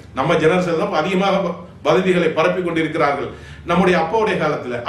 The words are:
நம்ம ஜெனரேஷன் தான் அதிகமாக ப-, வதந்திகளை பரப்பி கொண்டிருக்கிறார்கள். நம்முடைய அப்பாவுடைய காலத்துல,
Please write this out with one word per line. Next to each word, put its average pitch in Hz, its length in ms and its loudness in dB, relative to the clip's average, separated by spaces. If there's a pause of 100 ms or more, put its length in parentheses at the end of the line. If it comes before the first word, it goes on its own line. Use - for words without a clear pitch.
(140)
நம்ம 151 200 0
ஜெனரேஷன் 165 480 2
தான் 208 180 -2
அதிகமாக 190 440 0
ப-, - 140 -6 (260)
வதந்திகளை 175 440 2 (100)
பரப்பி 180 240 2
கொண்டிருக்கிறார்கள். 156 680 -2 (400)
நம்முடைய 180 300 4
அப்பாவுடைய 208 420 0
காலத்துல, 147 340 -4 (140)